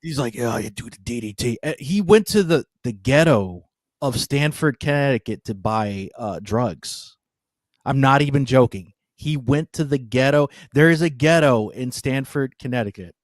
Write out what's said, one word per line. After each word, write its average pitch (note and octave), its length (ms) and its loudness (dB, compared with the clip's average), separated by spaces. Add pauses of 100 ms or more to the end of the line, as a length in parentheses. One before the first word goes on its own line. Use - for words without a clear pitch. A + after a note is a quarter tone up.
he's D#3 160 -10
like, A#2+ 160 -2
Yeah, A#2 240 -4
you A2+ 120 -6
do A2 200 -16
the - 120 -20
D A#2+ 180 -6
D A2 120 -10
T. A#2 300 -4
Uh, D#3 160 -4
he E3+ 220 -2
went G#3 280 4
to G#3+ 140 2
the, D#3+ 220 2 (200)
the B2+ 80 -4
ghetto G#2 720 2 (360)
of C3 180 -2
Stamford, C#3+ 640 -2
Connecticut C#3 640 -2
to A2+ 100 -8
buy, G2+ 640 -4
uh, G#2 260 -8
drugs. G#2+ 760 -6 (680)
I'm C#3 160 -2
not C3+ 220 6
even C#3+ 220 0
joking. A#2 480 2 (240)
He D3+ 200 -6
went C#3 380 -2
to E3 100 -2
the C#3 140 -2
ghetto. C3 500 2 (240)
There D3+ 180 6
is D#3+ 120 2
a E3+ 80 2
ghetto C#3 600 2
in B2 200 -8
Stamford, C3+ 680 -6
Connecticut. G#2+ 640 -6